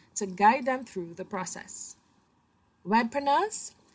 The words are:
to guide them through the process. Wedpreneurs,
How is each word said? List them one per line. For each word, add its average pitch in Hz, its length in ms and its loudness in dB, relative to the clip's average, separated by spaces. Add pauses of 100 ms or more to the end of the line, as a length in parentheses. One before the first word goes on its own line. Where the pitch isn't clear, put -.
(140)
to 208 100 -4
guide 208 400 4
them 262 200 -2
through 170 300 -8
the 185 100 -10
process. - 720 -10 (880)
Wedpreneurs, 277 840 0 (220)